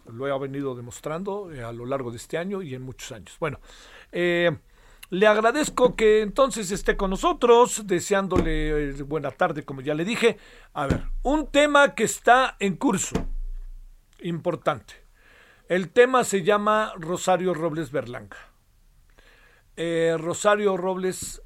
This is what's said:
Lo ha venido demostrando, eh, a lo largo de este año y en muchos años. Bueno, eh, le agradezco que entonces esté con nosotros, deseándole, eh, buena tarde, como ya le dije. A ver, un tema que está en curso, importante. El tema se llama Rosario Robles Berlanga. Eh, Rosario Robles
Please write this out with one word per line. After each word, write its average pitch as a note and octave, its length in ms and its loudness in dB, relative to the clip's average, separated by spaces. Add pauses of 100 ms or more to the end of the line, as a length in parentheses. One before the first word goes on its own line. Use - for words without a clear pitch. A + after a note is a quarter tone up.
Lo B2+ 260 -6
ha C3+ 60 -2
venido C3+ 380 -6
demostrando, E3+ 760 -8
eh, C3 120 -12
a A#2 80 -10
lo A#2 160 -12
largo C3 240 -4
de A#2 60 -10
este - 200 -8
año F#3+ 240 -6
y C3 140 -10
en B2+ 80 -12
muchos - 280 -14
años. G#2+ 280 -18
Bueno, D3+ 200 -6 (520)
eh, F3 440 0 (540)
le F#3+ 160 2
agradezco A#3 720 4
que G#3+ 260 6
entonces G3+ 480 0
esté G3+ 260 0
con G3 140 -2
nosotros, A#3+ 800 4
deseándole, D#3+ 1000 0
eh, C#3 140 -8
buena C#3 280 -6
tarde, E3 320 -2
como C3+ 180 -12
ya D3 140 -4
le E3 100 -4
dije. A3 320 0 (360)
A D3 120 -4
ver, - 180 -2 (200)
un D4 240 0
tema C#4+ 480 4
que A#3 80 -2
está A#3+ 560 2
en G3 160 -2
curso, - 400 0 (1040)
importante. E3 760 -4 (760)
El F3 220 -2
tema B3 340 4
se G3 180 -2
llama G#3+ 540 2
Rosario F3+ 560 0
Robles D#3 380 -6
Berlanga. A#2+ 440 -8 (1500)
Eh, E3 380 0
Rosario G3 560 2
Robles F#3 720 -4